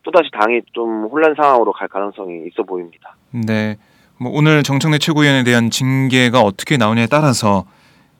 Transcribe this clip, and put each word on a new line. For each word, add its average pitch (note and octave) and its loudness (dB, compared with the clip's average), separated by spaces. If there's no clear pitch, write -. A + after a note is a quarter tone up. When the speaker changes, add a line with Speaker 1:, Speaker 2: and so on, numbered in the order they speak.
Speaker 1:
또다시 D#3+ 2
당이 A2 0
좀 A2+ -4
혼란 D3+ 0
상황으로 C3 2
갈 G2 -6
가능성이 F#2+ -10
있어 G2+ -6
보입니다. F2+ -12
Speaker 2:
네. G#2+ -4
뭐 B2 -8
오늘 D3+ 2
정청래 C#3+ 0
최고위원에 D3 2
대한 A#2+ 2
징계가 C3 0
어떻게 G#2 0
나오냐에 A2+ 2
따라서 A#2 2